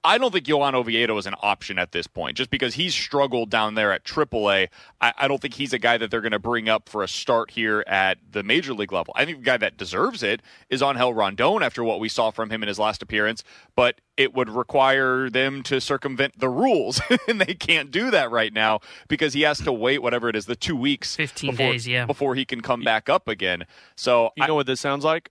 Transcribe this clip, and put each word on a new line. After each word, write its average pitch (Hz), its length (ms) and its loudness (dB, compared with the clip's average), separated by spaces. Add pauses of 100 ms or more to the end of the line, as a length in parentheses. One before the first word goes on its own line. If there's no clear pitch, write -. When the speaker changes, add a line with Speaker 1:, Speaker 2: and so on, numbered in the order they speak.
Speaker 1:
I 185 140 6
don't 247 140 2
think 160 160 -2
Johan 143 280 2
Oviedo 113 420 2
is 98 100 -4
an 98 140 -6
option 101 360 -2
at 87 140 -2
this 87 160 -4
point, 78 300 -6
just 127 120 -4
because 131 260 -2
he's 170 200 -2
struggled 127 540 0
down 107 260 0
there 107 160 2
at 92 140 -2
triple 117 460 0
A. 95 180 2 (320)
I, 117 160 4
I 139 100 0
don't 139 140 0
think 127 140 -8
he's 135 180 -4
a 120 60 -2
guy 117 180 4
that 110 120 -4
they're 117 120 -2
gonna 107 180 -2
bring 113 300 -2
up 110 200 0
for 104 140 -4
a 92 40 -2
start - 440 0
here 107 340 0
at 95 320 2 (140)
the 104 120 -4
major 135 300 0
league 101 180 -6
level. 87 240 -4
I 135 100 0
think 160 140 -10
the 123 40 -18
guy 127 140 2
that 107 200 -2
deserves 104 460 -4
it 107 180 -2 (280)
is 131 120 -2
Angel 127 320 2
Rondon 113 480 2
after 123 220 -2
what 107 160 0
we 110 100 -4
saw 113 220 0
from 110 180 -6
him 110 140 -4
in 104 40 -4
his 101 120 -4
last 107 240 0
appearance, 107 400 -2 (320)
but 123 260 2 (160)
it 135 160 2
would 123 160 -2
require 131 800 2
them 135 340 -2
to 135 160 -2
circumvent 135 600 -4
the 131 100 0
rules, 147 500 2 (140)
<laughs> - 140 0
and 220 120 0
they 185 140 0
can't 165 360 0
do 220 220 0
that 139 200 4
right 113 200 2
now 107 280 2 (280)
because 151 260 0
he 143 100 0
has 147 160 2
to 143 120 -2
wait, 123 300 0
whatever 120 260 -2
it 110 80 -2
is, 104 100 -2
the 120 120 -6
two 170 180 -4
weeks 131 400 -2
Speaker 2:
Fifteen 156 360 -6
Speaker 1:
before, 127 200 0
Speaker 2:
days, 120 160 -4
yeah. 123 180 0
Speaker 1:
before 135 300 -2
he 131 80 -2
can 120 160 -6
come 120 240 -2
back 110 240 2
up 165 220 0
again. 92 360 -2 (300)
So 117 400 2
Speaker 3:
You - 80 0
Speaker 1:
I 139 40 2
Speaker 3:
know 156 80 2
what 143 120 2
this 131 140 -2
sounds 139 240 -2
like? 160 260 0